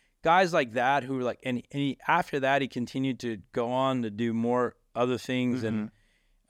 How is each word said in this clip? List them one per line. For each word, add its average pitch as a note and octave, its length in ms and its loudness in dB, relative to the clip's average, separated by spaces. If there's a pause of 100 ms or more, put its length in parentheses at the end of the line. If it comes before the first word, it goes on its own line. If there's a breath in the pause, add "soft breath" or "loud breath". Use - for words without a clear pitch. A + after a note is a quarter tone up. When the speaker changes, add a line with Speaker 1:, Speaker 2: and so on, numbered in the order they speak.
(220)
Speaker 1:
guys E3+ 300 4
like C3+ 220 0
that C3 300 2
who C3 120 -6
were, B2+ 60 -2
like, A#2 200 -2
and, B2 200 -2 (100)
and C#3+ 100 -2
he, C3+ 240 -2
after D#3+ 340 2
that, C3+ 200 2
he C3 80 -2
continued C3 520 -4
to A#2 180 -6 (140)
go A#2+ 200 -2
on C3 300 0
to A2+ 80 -4
do A2+ 240 -2
more A#2+ 420 0 (180)
other B2 220 0
things B2 480 -2
and G#2+ 120 -2
Speaker 2:
Mm-hmm. G#2+ 180 -4 (560)